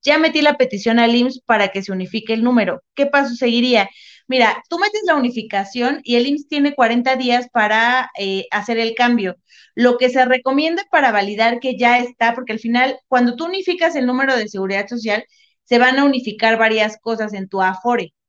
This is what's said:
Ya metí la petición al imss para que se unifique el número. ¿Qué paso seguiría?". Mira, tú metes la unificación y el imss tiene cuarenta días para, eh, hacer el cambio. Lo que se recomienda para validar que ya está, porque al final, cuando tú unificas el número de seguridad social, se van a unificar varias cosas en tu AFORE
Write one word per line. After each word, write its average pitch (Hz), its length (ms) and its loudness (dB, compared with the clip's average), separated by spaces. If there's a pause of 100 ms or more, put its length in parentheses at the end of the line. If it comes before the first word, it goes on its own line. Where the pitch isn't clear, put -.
Ya 294 160 2
metí 311 240 0
la 294 160 4
petición 233 420 0
al 233 160 4
imss 254 300 0
para 208 240 2
que 196 120 -6
se 196 120 -8
unifique 214 400 -6
el 226 100 0
número. 233 380 0 (140)
¿Qué 277 100 2
paso 277 300 0
seguiría?". 240 540 2 (380)
Mira, 240 420 2
tú 339 80 -6
metes 415 280 -2
la 330 100 2
unificación 240 880 -4
y 240 120 -2
el 240 120 2
imss 285 220 -4
tiene 285 260 0
cuarenta 247 400 2
días 247 380 0
para, 226 680 0
eh, 196 320 -4
hacer 208 260 -4
el 226 160 -2
cambio. 226 440 0 (360)
Lo 247 240 2
que 247 120 2
se 254 160 2
recomienda 277 640 0
para 269 220 2
validar 214 480 0
que 254 160 -4
ya 240 220 4
está, 240 360 -2
porque 247 180 -8
al 214 60 -6
final, 247 480 0
cuando 247 300 2
tú 320 80 -6
unificas 359 500 -2
el 254 100 -2
número 262 300 0
de 214 140 -4
seguridad 196 380 -4
social, 226 360 -4 (400)
se 240 140 0
van 254 220 4
a 277 40 4
unificar 226 540 0
varias 220 420 0
cosas 214 340 -6
en 190 140 -8
tu 190 140 -4
AFORE 185 540 -2 (140)